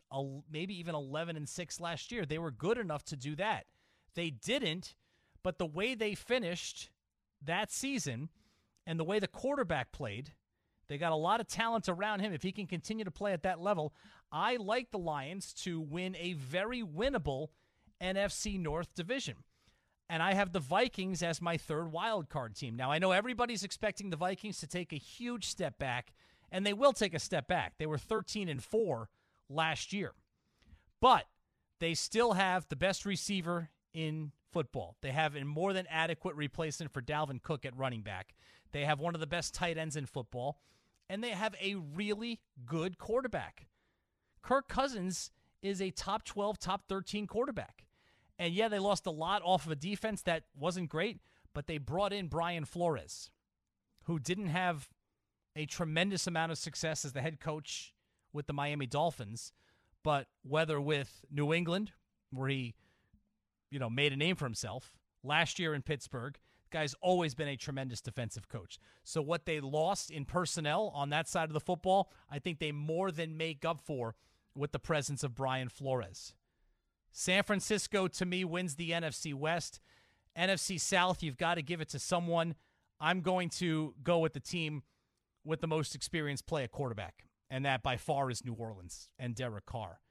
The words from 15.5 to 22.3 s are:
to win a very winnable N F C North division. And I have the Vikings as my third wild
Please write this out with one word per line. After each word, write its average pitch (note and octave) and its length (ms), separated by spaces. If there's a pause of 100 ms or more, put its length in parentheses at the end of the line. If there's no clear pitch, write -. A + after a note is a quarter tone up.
to E3+ 160
win F3 360
a F3 160
very F3+ 500
winnable D#3 640 (520)
N F#3 160
F G3+ 160
C G3+ 260
North E3 360
division. F3+ 420 (720)
And E3 140
I F#3+ 100
have F#3+ 200
the F#3 80
Vikings F#3 600
as E3+ 200
my E3+ 160
third D#3+ 340
wild F#3 380